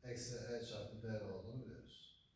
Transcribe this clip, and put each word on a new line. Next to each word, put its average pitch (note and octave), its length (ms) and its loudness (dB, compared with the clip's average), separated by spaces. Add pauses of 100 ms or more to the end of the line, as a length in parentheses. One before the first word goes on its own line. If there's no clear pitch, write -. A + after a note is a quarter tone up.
eksi A#2+ 340 0
E A2+ 300 2
çarpı A2 360 0
D G#2+ 220 4
olduğunu G2 400 0
biliyoruz. - 720 -10